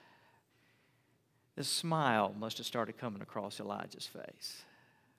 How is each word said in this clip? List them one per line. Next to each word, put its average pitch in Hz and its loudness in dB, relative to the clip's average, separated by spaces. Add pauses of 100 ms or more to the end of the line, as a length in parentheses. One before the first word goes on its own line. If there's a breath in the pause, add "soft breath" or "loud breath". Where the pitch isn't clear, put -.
(1600 soft breath)
The 139 -4
smile 127 4
must 110 -4
have 117 -6
started 113 0
coming 107 -4
across 104 -6
Elijah's 101 -6
face. - -10 (560)